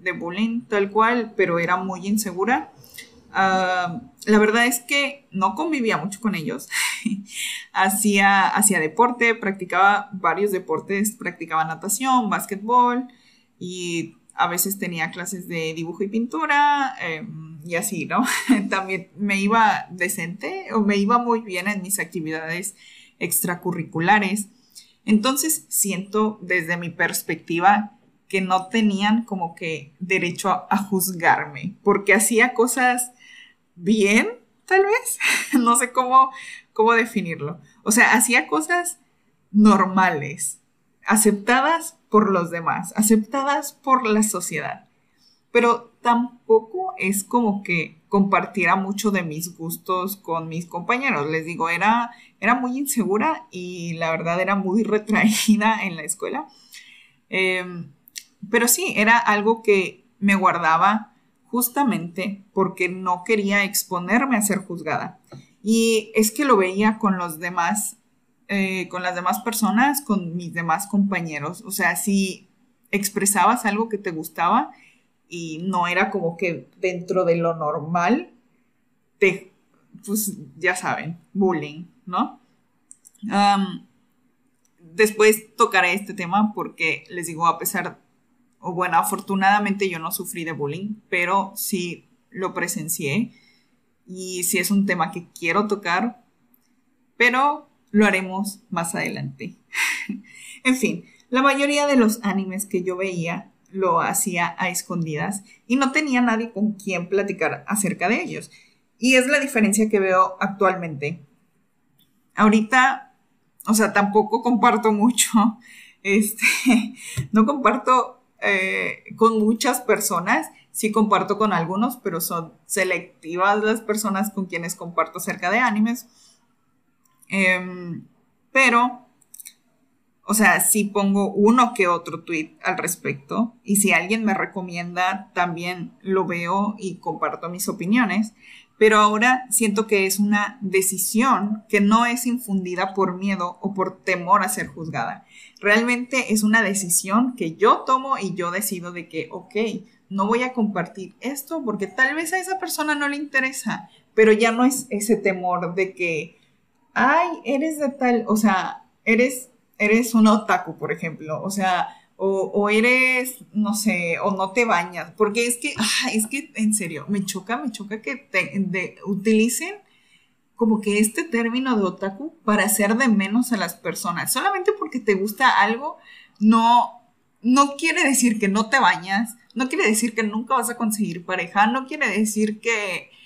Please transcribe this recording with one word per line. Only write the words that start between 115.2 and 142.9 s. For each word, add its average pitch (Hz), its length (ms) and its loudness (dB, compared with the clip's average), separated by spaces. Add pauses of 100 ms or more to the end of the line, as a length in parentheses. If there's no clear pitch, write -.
<laughs> - 280 -20
este, 202 420 0 (880)
no 214 120 6
comparto, 254 800 0 (180)
eh, 190 640 -2 (140)
con 220 220 4
muchas 240 420 2
personas. 214 640 0 (240)
Sí 214 200 -2
comparto 202 460 2
con 214 160 2
algunos, 190 440 -2
pero 165 240 -6
son 165 320 -6 (120)
selectivas 185 960 -2
las 220 180 0
personas 214 500 -2
con 190 160 -4
quienes 170 280 -8
comparto 170 440 -6
acerca 180 320 -4
de 220 80 2
animes. 233 480 0 (1200)
Em, 180 760 -2 (460)
pero, 247 560 2 (1200)
o 202 80 -2
sea, 190 260 6
sí 208 260 2
pongo 196 460 0
uno 233 420 4
que 185 140 2
otro 170 360 -2
tweet 156 400 -8
al 185 140 -2
respecto. - 880 -4
Y 202 140 0
si 196 160 4
alguien 196 320 0
me 196 80 2
recomienda, 180 1000 -4
también 175 680 -4
lo 190 240 0
veo 180 520 -2
y 175 200 -8
comparto 160 520 -6
mis 180 200 -6
opiniones. 208 640 0 (440)
Pero 214 200 6
ahora 214 540 4
siento 220 360 0
que 196 180 2
es 190 140 -2
una 208 420 0
decisión 202 1080 0
que 208 100 2
no 220 260 4
es 240 200 -2
infundida 190 680 -2